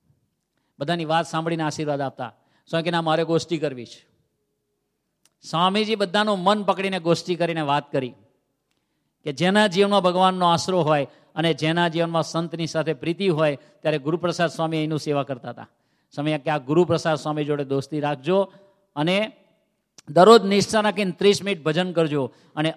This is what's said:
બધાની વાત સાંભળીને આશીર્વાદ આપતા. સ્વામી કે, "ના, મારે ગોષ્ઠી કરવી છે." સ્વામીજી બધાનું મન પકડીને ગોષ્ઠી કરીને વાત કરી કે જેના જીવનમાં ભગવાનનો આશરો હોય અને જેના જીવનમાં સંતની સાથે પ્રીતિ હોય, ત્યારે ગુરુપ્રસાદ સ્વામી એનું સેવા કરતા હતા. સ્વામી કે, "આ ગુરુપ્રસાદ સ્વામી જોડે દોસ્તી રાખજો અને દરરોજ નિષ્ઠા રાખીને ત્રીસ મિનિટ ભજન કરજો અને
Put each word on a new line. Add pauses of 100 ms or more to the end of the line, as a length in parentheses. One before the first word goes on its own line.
(800)
બધાની
વાત
સાંભળીને
આશીર્વાદ
આપતા. (360)
સ્વામી
કે,
"ના,
મારે
ગોષ્ઠી
કરવી
છે." (1400)
સ્વામીજી
બધાનું
મન
પકડીને
ગોષ્ઠી
કરીને
વાત
કરી (1120)
કે
જેના
જીવનમાં
ભગવાનનો
આશરો
હોય (280)
અને
જેના
જીવનમાં
સંતની
સાથે
પ્રીતિ
હોય,
ત્યારે
ગુરુપ્રસાદ
સ્વામી
એનું
સેવા
કરતા
હતા. (460)
સ્વામી
કે,
"આ
ગુરુપ્રસાદ
સ્વામી
જોડે
દોસ્તી
રાખજો (440)
અને (760)
દરરોજ
નિષ્ઠા
રાખીને
ત્રીસ
મિનિટ
ભજન
કરજો (240)
અને